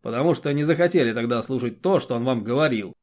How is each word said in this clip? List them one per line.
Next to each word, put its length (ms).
Потому 320
что 180
не 140
захотели 480
тогда 280
слушать 400
то, 200
что 140
он 100
вам 180
говорил. 600